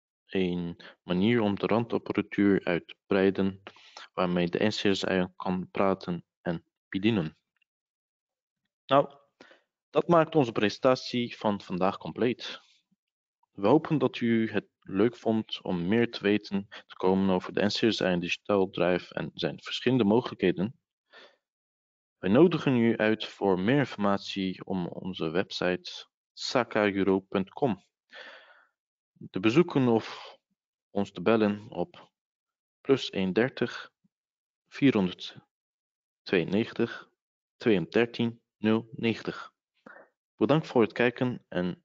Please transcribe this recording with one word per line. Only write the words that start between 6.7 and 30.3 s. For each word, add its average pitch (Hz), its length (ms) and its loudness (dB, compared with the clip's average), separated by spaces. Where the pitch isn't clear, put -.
bedienen. 98 480 -2
Nou, 139 280 2
dat - 180 0
maakt 165 260 4
onze 127 180 2
presentatie 120 840 0
van 104 240 -2
vandaag 92 380 -2
compleet. - 640 -4
We 98 160 -4
hopen 151 320 4
dat 127 220 -2
u 113 300 0
het 104 160 -4
leuk 104 360 0
vond - 460 -4
om 87 260 -4
meer 117 220 2
te - 120 -10
weten 101 460 0
te - 280 -20
komen 95 380 2
over - 180 -4
de - 120 0
N 104 40 2
C 107 240 2
S 90 80 -4
ion 90 200 0
Digital 95 500 -2
Drive 87 440 0
en - 200 -6
zijn - 280 -6
verschillende 123 420 0
mogelijkheden. 101 720 0
Wij 92 100 -4
nodigen 147 460 4
u 113 200 2
uit 107 300 0
voor 95 320 0
meer 110 200 2
informatie 98 840 -4
om 90 220 -4
onze 87 440 -8
website 90 800 -4
saka 113 580 0
euro 95 300 2
punt 98 300 -4
com 117 340 -4
te 95 100 -6
bezoeken 131 480 4
of - 500 -2